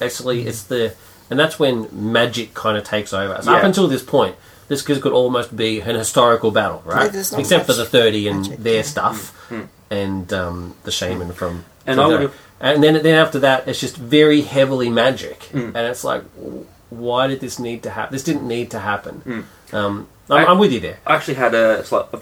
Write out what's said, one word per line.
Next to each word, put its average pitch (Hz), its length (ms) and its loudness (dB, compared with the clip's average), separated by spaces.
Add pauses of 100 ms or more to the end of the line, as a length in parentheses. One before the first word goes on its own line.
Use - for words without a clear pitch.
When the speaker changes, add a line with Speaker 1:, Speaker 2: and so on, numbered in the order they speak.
Speaker 1:
actually, 123 460 -4
it's 113 160 -8
the, 117 320 -2 (360)
and 127 80 0
that's 156 200 2
when 120 340 0
magic 113 600 -2
kinda 104 260 -2
takes 104 320 -6
over. 98 300 -4
So 147 120 2
up - 80 4
Speaker 2:
Yeah. 196 40 6
Speaker 1:
until 190 200 4
this 131 160 0
point, 107 320 2 (340)
this 139 140 -2
could, 139 200 -2
could 131 100 0
almost 123 440 0
be 110 240 -2
an 113 140 -4
historical 117 560 4
battle, 98 340 0
right? 95 200 0
Speaker 3:
Yeah, - 40 0
there's - 240 -6
not 107 80 -2
Speaker 1:
Except 165 260 2
for 175 60 2
Speaker 3:
much - 60 -2
Speaker 1:
the 117 60 -4
thirty 110 420 2
and 98 160 -2
Speaker 3:
magic, 101 220 -8
Speaker 1:
their 113 120 2
Speaker 3:
yeah. 107 60 0
Speaker 1:
stuff 101 500 -4 (180)
Speaker 2:
Mm, 113 100 -10
mm. 95 80 -14 (220)
Speaker 1:
and, 98 420 -4
um, 90 420 -6 (100)
the 110 60 -8
shaman 92 420 -4
from 87 320 -8 (220)
Speaker 2:
And 131 100 0
Speaker 1:
from 139 100 4
Speaker 2:
I - 20 4
Speaker 1:
there. 160 100 4
Speaker 2:
would've 139 160 -2 (260)
Speaker 1:
And 143 220 2
then, 156 200 6
then 160 120 6
after 160 260 4
that, 131 280 2
it's 120 100 -4
just 127 200 -8
very 147 420 6
heavily 135 480 2
magic, 117 640 0
Speaker 2:
Mm. 123 220 -4
Speaker 1:
and - 20 -10
it's 117 260 -4
like, 131 200 -4 (140)
w-, - 280 -12 (260)
why 120 380 -2
did 135 120 -6
this 127 200 -10
need 117 240 -8
to 113 60 -8
happen? 107 220 -8
This 131 120 -6
didn't 139 240 -2
need 117 240 -4
to 120 80 -8
happen. 95 420 -8 (500)
Speaker 2:
Mm. - 20 -6
Speaker 1:
Um, 101 340 -4 (220)
I'm, 151 160 6
Speaker 2:
I 175 40 8
Speaker 1:
I'm 185 80 6
with 196 140 4
you 113 80 -2
there. 82 260 -8
Speaker 2:
I 156 80 2
actually 156 200 -2
had 120 200 2
a, 110 260 4
it's - 120 -10
like, - 140 0 (160)